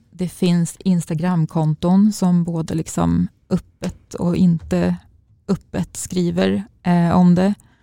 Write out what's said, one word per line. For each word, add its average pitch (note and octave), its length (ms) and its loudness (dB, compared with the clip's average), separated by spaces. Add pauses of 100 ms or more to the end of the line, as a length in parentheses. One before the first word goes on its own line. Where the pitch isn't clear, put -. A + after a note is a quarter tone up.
(120)
Det F3 180 -6
finns F3 500 0
Instagramkonton F3 1300 0
som F3 300 2
både E3 320 -6
liksom F3 520 -2 (220)
öppet - 640 -8
och F3 220 -2
inte F3 600 0 (520)
öppet - 500 -6
skriver, F#3 640 -2 (200)
eh, E3+ 340 2
om F3+ 180 6
det. F#3+ 180 2 (300)